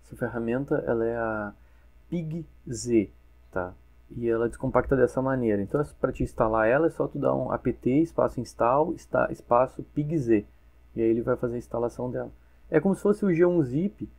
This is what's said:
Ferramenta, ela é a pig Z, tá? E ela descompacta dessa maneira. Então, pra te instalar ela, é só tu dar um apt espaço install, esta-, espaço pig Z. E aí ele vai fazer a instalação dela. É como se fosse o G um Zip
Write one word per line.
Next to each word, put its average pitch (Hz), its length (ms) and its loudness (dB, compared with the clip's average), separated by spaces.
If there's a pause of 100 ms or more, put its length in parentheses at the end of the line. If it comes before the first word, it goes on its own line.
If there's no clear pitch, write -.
(180)
Ferramenta, 120 680 -2
ela 113 180 0
é 117 120 -2
a 110 360 -4 (580)
pig 165 340 -6 (260)
Z, 113 380 2 (440)
tá? 90 200 -6 (440)
E 117 120 -4
ela 113 200 0
descompacta 127 480 0
dessa 123 260 2
maneira. 120 400 0
Então, 147 220 -2 (160)
pra 131 120 0
te - 100 -6
instalar 110 440 0
ela, 143 200 4
é 160 40 2
só 143 160 -4
tu 143 120 -8
dar 131 160 2
um 127 180 -2
apt - 360 -2
espaço 127 520 2
install, 135 540 0
esta-, - 360 -2
espaço - 520 0 (120)
pig 151 240 -2
Z. 113 260 4 (520)
E 113 60 -2
aí 113 60 2
ele 117 140 2
vai 123 140 0
fazer 120 200 -6
a - 20 -6
instalação 117 520 -6
dela. 123 200 -8 (400)
É 156 100 4
como 196 140 0
se - 80 -8
fosse 208 220 2
o 185 80 2
G 170 140 4
um 175 160 2
Zip 143 460 -4 (100)